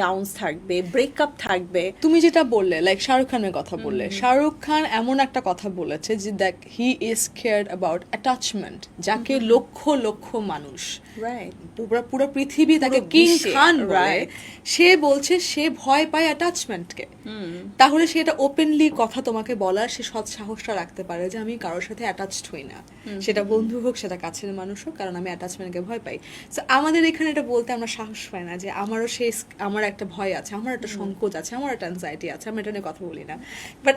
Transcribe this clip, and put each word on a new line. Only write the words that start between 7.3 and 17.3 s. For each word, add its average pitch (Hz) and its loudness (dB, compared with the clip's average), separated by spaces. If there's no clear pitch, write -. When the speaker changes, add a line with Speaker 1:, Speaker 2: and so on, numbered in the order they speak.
Speaker 2:
about 175 -2
attachment, 247 -4
যাকে 220 -2
Speaker 1:
হুম, 269 2
হুম, - -
হুম। 220 -2
Speaker 2:
লক্ষ - 2
লক্ষ 240 0
মানুষ, 147 -6
Speaker 1:
Right। 220 -8
Speaker 2:
পুরো, 226 0
পুরো 269 2
পৃথিবী 302 4
তাকে 262 4
Speaker 1:
পুরো 175 -6
Speaker 2:
কিং 339 8
Speaker 1:
বিশ্বে, 302 4
Speaker 2:
খান 294 6
বলে, 185 4
Speaker 1:
right। - -4
Speaker 2:
সে 359 8
বলছে 294 4
সে 311 0
ভয় 277 2
পায় 311 0
অ্যাটাচমেন্টকে। 294 -4
Speaker 1:
হুম। 185 -10